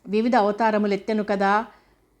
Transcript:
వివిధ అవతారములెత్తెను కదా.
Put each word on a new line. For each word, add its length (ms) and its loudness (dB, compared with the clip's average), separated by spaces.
వివిధ 280 0
అవతారములెత్తెను 880 0
కదా. 420 0